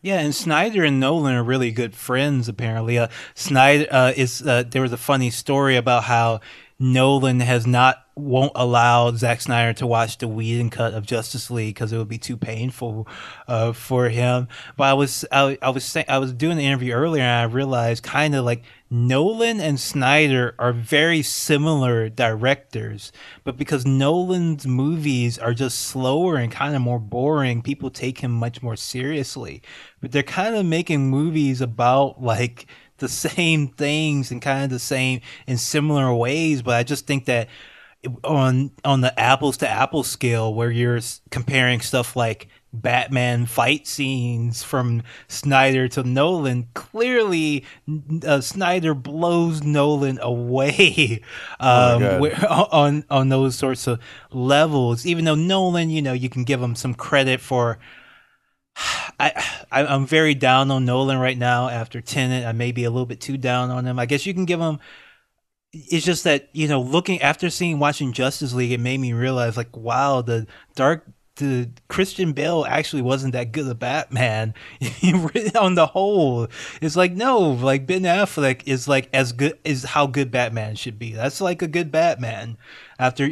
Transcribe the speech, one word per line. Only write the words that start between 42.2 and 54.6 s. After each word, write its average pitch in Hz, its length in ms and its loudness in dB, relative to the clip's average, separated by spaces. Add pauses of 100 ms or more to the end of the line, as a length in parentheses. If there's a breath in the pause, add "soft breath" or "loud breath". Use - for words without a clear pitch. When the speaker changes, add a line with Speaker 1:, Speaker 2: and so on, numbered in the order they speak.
Speaker 1:
Batman 123 720 0
fight 127 400 0
scenes 120 800 -4
from 120 400 -2 (240 loud breath)
Snyder 135 600 2
to 135 140 -4
Nolan, 131 680 0
clearly, 202 920 0 (220 loud breath)
n-, 151 380 -6
uh, 147 160 4
Snyder 175 520 0
blows 160 720 0
Nolan 143 560 2
away, 123 1040 2 (200)
<laughs> - 180 -16
Speaker 2:
Oh 123 60 -2
my 123 280 8
Speaker 1:
um, 120 80 4
Speaker 2:
God. 98 200 4
Speaker 1:
where, 156 240 0
<laughs> 214 40 2
on, 147 600 4
on 135 200 2
those 135 260 2
sorts 131 320 -4
of 120 120 -2 (320 loud breath)
levels. 131 720 2